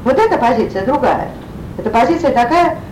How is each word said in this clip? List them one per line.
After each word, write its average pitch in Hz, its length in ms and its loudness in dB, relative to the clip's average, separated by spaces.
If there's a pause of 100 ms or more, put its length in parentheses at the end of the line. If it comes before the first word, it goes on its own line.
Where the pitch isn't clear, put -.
Вот 269 160 2
эта 427 180 2
позиция 208 480 0
другая. - 440 0 (480)
Это - 120 -4
позиция 302 420 2
такая, 320 460 2 (140)